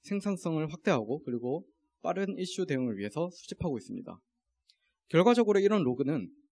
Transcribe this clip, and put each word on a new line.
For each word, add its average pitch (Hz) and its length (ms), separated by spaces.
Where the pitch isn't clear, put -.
생산성을 175 680
확대하고, 143 520
그리고 123 420
빠른 180 380
이슈 185 280
대응을 127 320
위해서 104 320
수집하고 - 480
있습니다. 92 380
결과적으로 208 500
이런 202 240
로그는 127 480